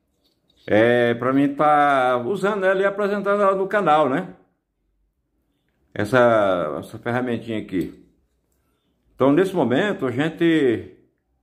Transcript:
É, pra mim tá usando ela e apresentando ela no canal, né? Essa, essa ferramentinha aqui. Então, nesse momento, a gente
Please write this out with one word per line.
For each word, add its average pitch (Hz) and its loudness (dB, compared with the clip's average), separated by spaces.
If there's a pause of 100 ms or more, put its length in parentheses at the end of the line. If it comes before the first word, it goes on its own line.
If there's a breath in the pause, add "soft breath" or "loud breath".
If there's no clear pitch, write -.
(680)
É, 120 2
pra 127 -2
mim 143 0
tá 143 2
usando 196 -4
ela 190 0
e 196 0
apresentando 202 -2
ela 196 2
no 190 -4
canal, 156 2
né? 170 -4 (1600)
Essa, 104 2
essa - -16
ferramentinha 117 -6
aqui. 95 -6 (1120)
Então, 139 4
nesse 185 2
momento, 143 -2
a 123 -4
gente 147 -2 (460)